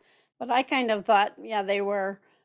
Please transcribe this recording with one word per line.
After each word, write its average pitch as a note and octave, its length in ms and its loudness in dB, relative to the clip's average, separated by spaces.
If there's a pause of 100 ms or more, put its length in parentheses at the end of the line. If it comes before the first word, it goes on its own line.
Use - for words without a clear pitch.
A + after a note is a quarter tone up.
(400)
But A#3+ 120 -6
I G3 120 2
kind B3+ 280 0
of G3+ 140 -2
thought, G#3 360 2
yeah, G#3 220 -4
they G3+ 180 0
were, G3 400 -4 (240)